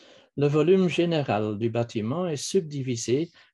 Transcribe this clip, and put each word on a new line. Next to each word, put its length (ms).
Le 100
volume 420
général 720
du 120
bâtiment 560
est 100
subdivisé 920